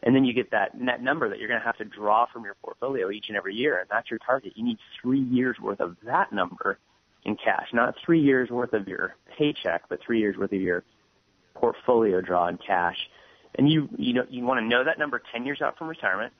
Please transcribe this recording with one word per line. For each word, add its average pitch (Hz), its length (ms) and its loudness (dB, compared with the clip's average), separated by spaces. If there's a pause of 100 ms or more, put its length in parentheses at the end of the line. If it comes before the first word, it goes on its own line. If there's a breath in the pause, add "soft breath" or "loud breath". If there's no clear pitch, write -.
And 123 140 6
then 135 80 6
you 123 100 2
get 113 160 0
that 104 300 0
net 120 200 -2
number 135 280 0
that 101 100 -6
you're 107 100 -10
gonna 113 120 0
have 117 180 -2
to 110 60 -8
draw 104 420 0
from 117 160 -14
your 101 120 -14
portfolio 127 540 -4
each 104 200 -8
and 107 80 -4
every 98 180 -4
year, 123 240 0
and 92 100 -6
that's 110 220 -2
your 113 80 -6
target. 131 380 -2
You 110 80 -6
need 117 140 -2 (220)
three 131 200 2
years 127 400 0
worth 104 180 -4
of 87 260 -4
that 151 280 0
number 95 460 -2 (460)
in 104 120 -2
cash, - 360 -2
not 120 220 2 (100)
three 165 160 4
years 131 300 4
worth 120 220 -2
of 101 160 -2
your 95 260 -6 (240)
paycheck, 95 500 -2
but 90 160 -6
three 117 140 0
years 101 180 2
worth 98 160 -2
of 98 80 0
your 90 220 0 (720)
portfolio 113 680 2
draw 90 280 2
in 85 100 -6
cash. 87 400 0 (560 soft breath)
And 139 160 4
you, 156 260 2
you 123 160 -2
know, 123 160 2
you 123 160 -8
wanna 123 180 0
know 120 200 2
that 156 160 0
number 139 240 -4 (100)
ten 120 140 -6
years 143 160 -6
out - 160 -4
from 165 80 -10
retirement 113 540 -4